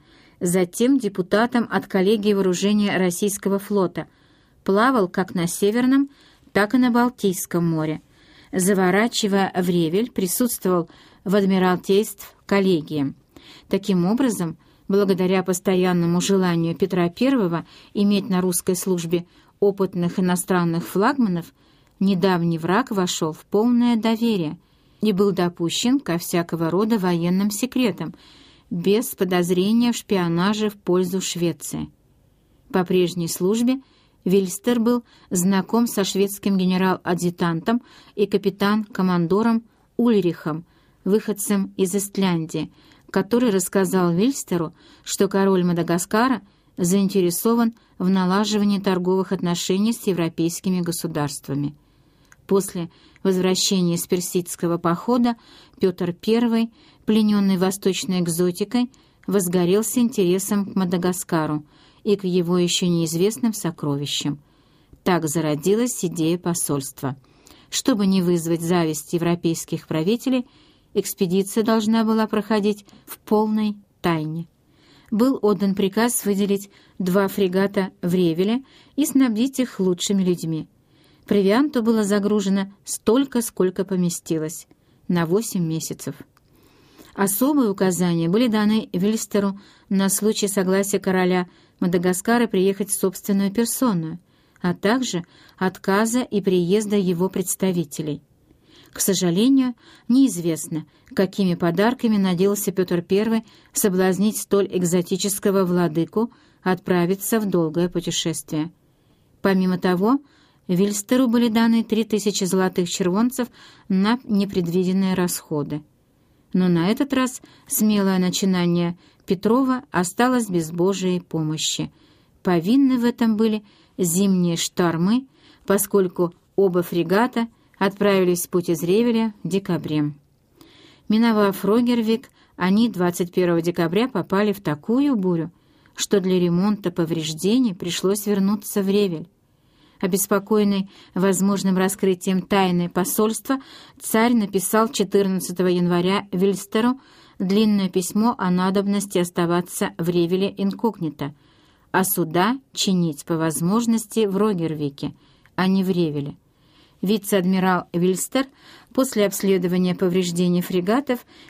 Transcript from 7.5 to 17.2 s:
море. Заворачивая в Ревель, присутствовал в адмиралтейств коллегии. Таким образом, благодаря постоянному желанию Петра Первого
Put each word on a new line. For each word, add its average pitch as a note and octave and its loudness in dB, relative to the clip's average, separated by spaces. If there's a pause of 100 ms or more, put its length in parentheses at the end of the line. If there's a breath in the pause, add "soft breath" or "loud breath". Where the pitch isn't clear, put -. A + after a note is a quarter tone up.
море. D#3 -2 (520 soft breath)
Заворачивая F#3+ 2
в F3+ 0
Ревель, F3 0
присутствовал F#3 -2 (360 loud breath)
в F#3+ 0
адмиралтейств F#3+ 0 (100)
коллегии. D#3+ 0 (560 loud breath)
Таким F#3+ 0
образом, G3+ -2 (300 soft breath)
благодаря F#3+ 2
постоянному F3+ 0
желанию E3+ 0
Петра F3+ 0
Первого F3 0 (260 loud breath)